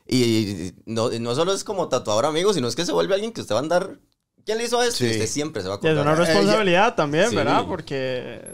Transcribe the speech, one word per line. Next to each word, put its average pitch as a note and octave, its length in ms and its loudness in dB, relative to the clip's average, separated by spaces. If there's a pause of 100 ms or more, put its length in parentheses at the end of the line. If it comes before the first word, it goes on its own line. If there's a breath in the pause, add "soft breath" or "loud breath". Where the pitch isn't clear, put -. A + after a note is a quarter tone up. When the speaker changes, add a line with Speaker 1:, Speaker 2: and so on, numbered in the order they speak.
Speaker 1:
Y, B2+ 160 0
y G2+ 500 0 (120)
no, A2+ 240 -2
no A#2 260 -4
solo E3+ 180 0
es F#3+ 100 -6
como F#3+ 260 -4
tatuador A2 360 0
amigo, E3+ 280 0
sino B2+ 140 -2
es A#2 80 -6
que E3+ 100 -4
se D4 60 -4
vuelve E3+ 240 0
alguien A3 180 -2
que - 80 -10
usted G2+ 140 -2
va A2+ 40 2
a C3+ 40 -2
andar, F3+ 360 -2 (460)
"¿Quién A3 140 -2
le A#3 60 -4
hizo A#3+ 180 2
esto?". A#3 140 0
Speaker 2:
Sí. B2 100 2
Speaker 1:
Y A2+ 40 2
usted A2 160 0
siempre C#3+ 360 -4
se F2+ 60 -8
va G2+ 60 -4
a G2+ 60 -6
Speaker 3:
Y D#3+ 60 0
es D#3+ 60 4
Speaker 1:
acordar. D3 120 0
Speaker 3:
una D3+ 80 4
Speaker 2:
Eh, E3+ 140 4
ya- - 60 4
Speaker 3:
responsabilidad G3+ 600 4
también, D#3+ 360 2
Speaker 1:
Sí. G#3 40 0
Speaker 3:
¿verdad? E3 320 2
Porque, C3 760 -6 (120)